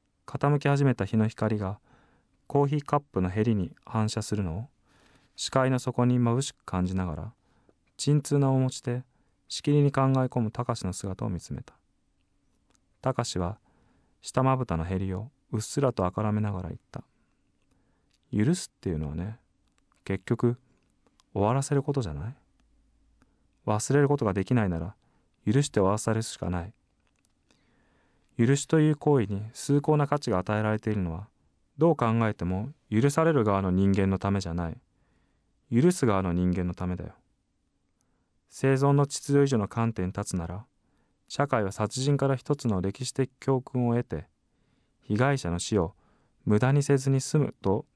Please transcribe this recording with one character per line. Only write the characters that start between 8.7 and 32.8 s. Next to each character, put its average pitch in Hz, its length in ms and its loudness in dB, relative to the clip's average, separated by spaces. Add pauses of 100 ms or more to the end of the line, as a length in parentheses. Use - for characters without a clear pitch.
ち - 120 -14
で 127 200 -4 (460)
し - 140 -10
き 143 100 0
り 147 100 6
に 143 80 4
考 139 120 2
え - 20 4 (220)
込 123 140 -2
む 110 120 -2
た 120 120 -6
か 117 120 -2
し - 100 -8
の 90 60 -4
姿 95 340 -8
を - 20 -2
見 87 120 -4
つ - 120 -14
め - 100 -8
た。 - 120 -20 (1300)
た 131 140 -2
か 120 100 -2
し - 160 -4
は 90 180 -4 (600)
下 - 240 0
ま 131 120 4
ぶ 127 80 -4
た 85 120 -2
の 80 80 -2
へ 95 120 -4
り 95 160 -4
を 101 180 -8 (200)
う 110 80 -2
っ - 20 0
す - 200 -4
ら 131 120 2
と 92 140 0
あ 92 60 -2
か 107 100 -2
ら 107 80 0
め 107 100 0
な 104 120 -2
が 92 100 -6
ら 87 60 -10
言 90 100 -12
っ - 20 -20 (120)
た。 - 100 -12 (1300)
「許 120 220 2
す - 180 -8
っ - 80 -20
て 95 100 -4
い - 20 -2
う 78 60 -4
の 76 100 -4
は 76 80 -8
ね、 104 240 -8 (640)
結 98 200 -6
局 120 320 0 (760)
終 98 100 -2
わ 107 100 2
ら 135 100 0
せ 147 120 -4
る 139 80 2
こ 143 100 -4
と 135 80 0
じ 101 80 -6
ゃ 73 60 -8
な 80 160 -8
い？ - 60 -18 (1300)
忘 107 280 0
れ 147 80 6
る 139 60 4
こ 143 80 2
と 123 80 -2
が 98 80 2
で 95 120 0
き 127 100 0
な 113 100 2
い 95 40 0
な 82 100 -2
ら 85 160 -8 (500)
許 127 180 2
し - 60 -4
て - 120 0
終 95 60 4
わ 98 60 4
ら 107 60 0
せ 110 160 -2
る 110 80 -2
し - 160 -10
か 87 100 -6
な 87 160 -4
い。」 104 80 -14 (1700)
許 123 180 4
し - 100 -8
と 160 140 4
い 151 120 4
う 147 40 0
行 143 240 2
為 101 60 0
に 104 260 -6
崇 143 300 0
高 151 140 2
な 143 100 2
価 147 120 0
値 127 120 -4
が 92 80 2
与 107 200 0
え 107 40 0
ら 107 100 2
れ 107 60 0
て 110 120 -4
い 107 40 0
る 101 80 -2
の 85 100 -4
は、 92 160 -10 (480)
ど 160 140 4
う 151 60 2
考 123 100 0 (200)
え 104 60 0
て 87 140 -6
も 98 240 -4 (200)